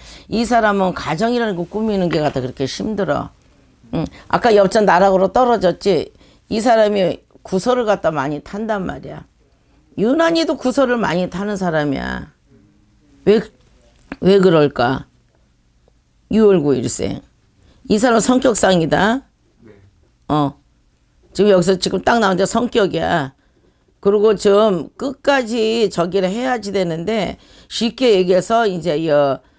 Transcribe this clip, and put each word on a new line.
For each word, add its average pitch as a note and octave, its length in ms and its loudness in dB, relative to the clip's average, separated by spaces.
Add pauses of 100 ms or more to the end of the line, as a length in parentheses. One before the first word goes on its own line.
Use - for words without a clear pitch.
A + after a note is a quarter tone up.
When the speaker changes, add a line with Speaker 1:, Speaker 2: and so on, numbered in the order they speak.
(300)
Speaker 1:
이 A3+ 160 -2
사람은 G#3 480 0
가정이라는 G#3+ 640 -4
거 F3 80 -6
꾸미는 G3+ 420 -2
게 D#3 140 -2
갖다 C#3+ 180 -2
그렇게 B2 240 -6
힘들어. D#3 640 -4 (640)
응. D3+ 120 -4 (220)
아까 G#3 280 2
옆전 G3+ 300 4
나락으로 F#3+ 480 2
떨어졌지. G3 800 0 (360)
이 A3 120 -4
사람이 G#3 580 2 (220)
구설을 A#3+ 440 -2
갖다 F#3+ 260 0
많이 D3 280 -4
탄단 G#3 460 -6
말이야. D3 400 -12 (720)
유난히도 D#4+ 600 0
구설을 B3+ 400 0
많이 F3+ 320 -2
타는 G3+ 280 -6
사람이야. D3 760 -4 (920)
왜, G3+ 160 4 (800)
왜 F#3+ 180 4
그럴까? D3 640 2 (1300)
유월 G3+ 300 4
구일생. B2 600 -2 (680)
이 G#3+ 80 2
사람 A3+ 220 4
성격상이다. G3+ 960 2 (460)
Speaker 2:
네. A2 100 -20 (580)
Speaker 1:
어. C#3+ 260 -2 (800)
지금 G3+ 180 2
여기서 F#3 240 2
지금 F#3 260 -4
딱 A#3+ 160 2
나온 G3+ 180 2
게 F#3 120 0
성격이야. E3+ 840 -2 (680)
그리고 G#3 360 2
좀 G3+ 600 2
끝까지 A#3 920 -2
저기를 F3+ 380 -2
해야지 A#3 420 -4
되는데 F#3 640 -4 (320)
쉽게 A#3 460 0
얘기해서 F#3 500 2
이제 E3 420 -2
여, C#3+ 320 2 (200)